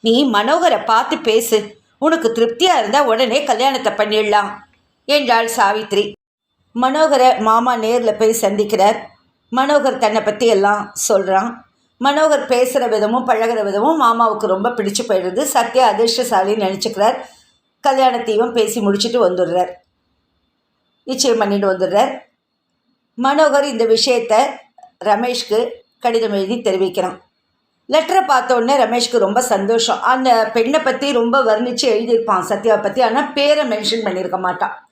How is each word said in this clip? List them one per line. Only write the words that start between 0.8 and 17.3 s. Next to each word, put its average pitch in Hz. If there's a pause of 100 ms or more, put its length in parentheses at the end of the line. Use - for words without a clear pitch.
பார்த்து 233
பேசு, 220 (380)
உனக்கு 311
திருப்தியா 233
இருந்தா 226
உடனே 240
கல்யாணத்தை 240
பண்ணிடலாம் 208 (560)
என்றாள் 240
சாவித்ரி. 208 (680)
மனோகரை 269 (100)
மாமா 233
நேர்ல 226
போய் 220
சந்திக்கிறார். 208 (520)
மனோகர் 269
தன்னை 214
பத்தி 214
எல்லாம் 202 (180)
சொல்றான். 190 (500)
மனோகர் 285
பேசுற 254
விதமும் 220
பழகுற 226
விதமும் 214
மாமாவுக்கு 226
ரொம்ப 202
பிடிச்சு 220
போயிடுது. 185
சத்யா 240
அதிர்ஷ்டசாலின்னு 220
நினைச்சுக்கிறார். 196 (680)